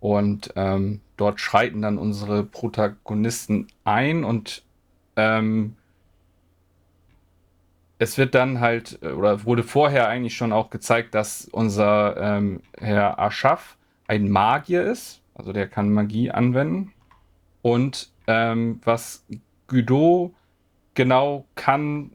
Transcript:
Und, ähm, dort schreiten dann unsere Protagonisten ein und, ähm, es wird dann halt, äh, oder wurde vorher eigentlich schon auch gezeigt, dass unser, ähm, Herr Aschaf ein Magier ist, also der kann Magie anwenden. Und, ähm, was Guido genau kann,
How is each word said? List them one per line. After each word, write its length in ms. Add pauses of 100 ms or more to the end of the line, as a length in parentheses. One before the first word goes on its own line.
Und, 560
ähm, 440 (160)
dort 240
schreiten 400
dann 160
unsere 480
Protagonisten 1200 (160)
ein 400
und, 380 (540)
ähm, 600 (2250)
es 200
wird 160
dann 260
halt, 420
äh, 100
oder 320
wurde 180
vorher 460
eigentlich 280
schon 160
auch 180
gezeigt, 440
dass 380
unser, 680
ähm, 400 (160)
Herr 440
Aschaf 560 (320)
ein 200
Magier 540
ist, 400 (120)
also 180
der 160
kann 240
Magie 380
anwenden. 640 (680)
Und, 480 (160)
ähm, 580
was 400 (440)
Guido 640 (600)
genau 600
kann, 600